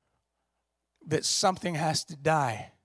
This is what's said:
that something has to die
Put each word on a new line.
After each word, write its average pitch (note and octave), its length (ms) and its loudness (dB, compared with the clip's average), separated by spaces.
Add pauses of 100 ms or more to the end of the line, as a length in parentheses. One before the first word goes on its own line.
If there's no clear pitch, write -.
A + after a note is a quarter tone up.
(1080)
that D#3 180 0
something F3 520 0
has D#3+ 280 0
to D#3+ 120 -14
die C#3 560 0 (120)